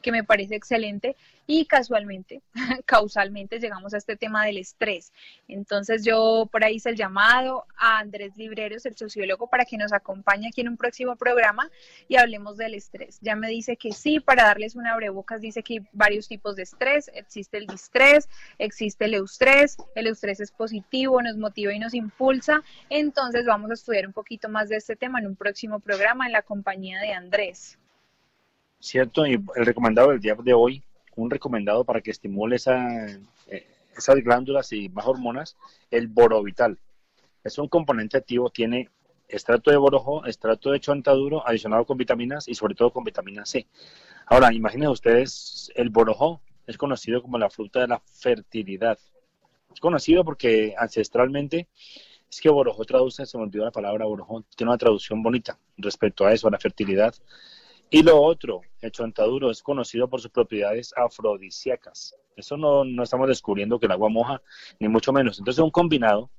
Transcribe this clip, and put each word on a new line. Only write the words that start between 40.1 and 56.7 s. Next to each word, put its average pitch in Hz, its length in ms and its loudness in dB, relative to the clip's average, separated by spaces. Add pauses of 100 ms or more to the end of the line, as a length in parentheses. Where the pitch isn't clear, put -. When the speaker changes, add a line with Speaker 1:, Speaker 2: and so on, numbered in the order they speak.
Speaker 2:
extracto 113 460 -2
de 143 80 0
chontaduro, 139 680 0
adicionado 113 400 0
con 135 120 -4
vitaminas 127 500 -4
y 120 80 -8
sobre 107 200 -4
todo 120 180 2
con 123 100 -8
vitamina 101 420 -10
C. - 220 -6 (580)
Ahora, 123 280 8
imaginen 113 340 -2
ustedes, - 880 0
el 120 140 0
borojo 113 520 2 (240)
es 117 120 -14
conocido 123 440 -4
como 123 160 -8
la 104 120 0
fruta 110 320 -4
de 123 80 0
la 120 100 -2
fertilidad. 107 960 -4 (760)
Es - 80 -18
conocido 170 420 2
porque 110 540 0
ancestralmente, 135 880 -2 (600)
es - 100 -18
que 156 100 6
borojo 123 360 4
traduce, 131 400 0
se - 120 -12
me 113 60 -4
olvidó 104 220 -4
la 117 60 -4
palabra 107 340 -4
borojo, 107 400 -8 (100)
tiene 117 160 0
una 123 60 2
traducción 107 440 2
bonita 117 380 -4 (160)
respecto 101 500 -2
a 101 60 6
eso, 113 160 2
a 104 40 4
la 98 60 -4
fertilidad. 98 560 0 (800)